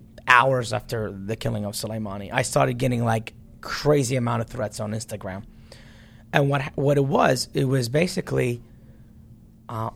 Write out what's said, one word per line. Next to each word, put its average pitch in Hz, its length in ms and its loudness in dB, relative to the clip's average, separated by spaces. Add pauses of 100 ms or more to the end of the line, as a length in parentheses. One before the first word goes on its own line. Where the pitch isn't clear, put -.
(280)
hours 127 460 6
after 107 380 -4
the 98 240 -6
killing 110 300 -4
of 104 80 -6
Soleimani. 107 580 -8
I 131 120 0
started 131 340 2
getting, 123 260 0
like, 113 300 -2 (280)
crazy 143 540 0
amount 120 280 0
of 110 60 -12
threats 123 300 -6
on 104 120 -4
Instagram. 101 520 -8 (880)
And 143 180 4
what, 139 120 2 (140)
what 143 220 2
it 139 80 4
was, 143 480 2
it 139 120 2
was 127 240 0
basically, 131 720 -2 (1080)
uh, 113 260 -6